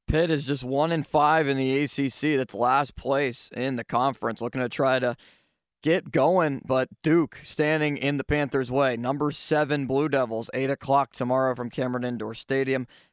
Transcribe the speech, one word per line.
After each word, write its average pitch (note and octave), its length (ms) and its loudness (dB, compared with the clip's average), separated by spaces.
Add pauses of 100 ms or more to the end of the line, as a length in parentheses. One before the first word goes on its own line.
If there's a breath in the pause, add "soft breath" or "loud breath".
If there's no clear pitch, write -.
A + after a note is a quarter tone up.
Pitt D#3+ 240 2
is D3+ 140 0
just C3 180 -4
one C#3+ 300 0
and D#3 140 -2
five D3+ 420 4
in C#3 80 2
the C3 220 0
A D3 100 0
C C#3 220 -2
C. D3 260 0
That's C3 180 -2
last B2+ 420 0
place C3+ 600 -2
in B2+ 200 -2
the A2+ 80 -6
conference. A#2 580 -2
Looking B2+ 180 -4
to B2 80 -2
try C3 300 2
to B2 180 -2 (680 soft breath)
get D#3+ 300 0
going, D3+ 520 2
but C3 240 0 (140)
Duke D#3+ 400 2
standing D3+ 540 0
in C#3+ 200 -2
the C3+ 80 -2
Panthers' C#3 460 -2
way. C3 260 2
Number C#3 360 -2
seven D3 540 0
Blue C#3 220 0
Devils, A#2 460 -2
eight C3 160 -2
o'clock C#3 420 0
tomorrow C3 440 0
from A#2+ 140 -8
Cameron B2 340 -4
Indoor A2+ 300 -6
Stadium. C3 520 -2 (260 soft breath)